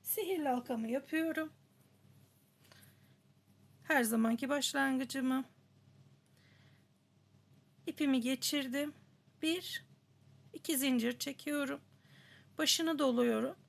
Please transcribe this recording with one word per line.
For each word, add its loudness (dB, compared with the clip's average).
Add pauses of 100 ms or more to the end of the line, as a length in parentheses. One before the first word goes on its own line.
sihirli -2
halkamı -2
yapıyorum. -2 (2250)
Her 4
zamanki 2
başlangıcımı. 0 (2500)
İpimi 0
geçirdim. -2 (480)
Bir, -4 (680)
iki -2
zincir 2
çekiyorum. -4 (760)
Başını 2
doluyorum. 2 (140)